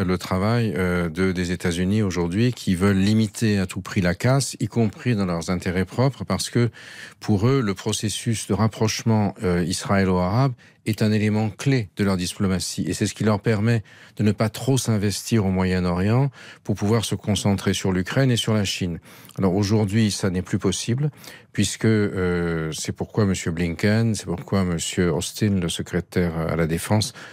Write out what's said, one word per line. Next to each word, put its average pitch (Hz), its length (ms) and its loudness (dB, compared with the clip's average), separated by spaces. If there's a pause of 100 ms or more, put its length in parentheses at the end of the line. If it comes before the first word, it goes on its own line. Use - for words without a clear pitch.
le 90 140 0
travail, 104 580 0
euh, 90 320 0
de, 90 240 0
des 87 200 -2
États-Unis 92 500 0
aujourd'hui 92 500 0
qui 98 220 -2
veulent 95 240 2
limiter 107 600 2
à 95 60 0
tout 92 160 -8
prix 95 220 -2
la 87 120 2
casse, 131 460 0
y 107 80 -2
compris 113 480 0
dans 101 80 0
leurs 85 240 -2
intérêts 90 380 0
propres, 127 380 0
parce - 260 -4
que 120 180 2 (500)
pour 107 300 2
eux, 135 140 4
le 101 100 0
processus 107 760 -4
de 110 60 0
rapprochement, 107 880 0
euh, 87 220 2
israélo-arabe 95 880 2 (340)
est 113 160 -2
un 107 100 2
élément 107 380 2
clé 123 460 0
de 104 80 0
leur 98 120 2
diplomatie. 92 720 -2
Et 92 60 -2
c'est 107 120 -2
ce - 80 -4
qui - 100 -4
leur 107 160 2
permet 113 420 0 (340)
de 101 60 -2
ne 104 100 4
pas 110 160 0
trop - 300 0
s'investir 107 640 0
au 95 60 2
Moyen-Orient 92 800 2 (340)
pour 104 120 -2
pouvoir 107 280 0
se - 100 -4
concentrer 98 600 0
sur 95 180 -2
l'Ukraine 127 380 2
et 117 60 2
sur 110 180 0
la 104 100 2
Chine. 90 340 -4 (380)
Alors 92 180 2
aujourd'hui, 104 560 2
ça 98 200 -2
n'est 90 120 -2
plus 101 160 -2
possible, 120 520 0 (420)
puisque, - 320 -2
euh, 87 880 0
c'est - 200 -6
pourquoi 101 340 -2
monsieur 92 240 0
Blinken, 104 640 0
c'est - 120 -8
pourquoi 95 380 -2
monsieur 87 480 0
Austin, 98 480 0
le 85 80 -2
secrétaire 87 720 -2
à 82 180 -2
la 82 100 2
Défense, 95 460 0 (200)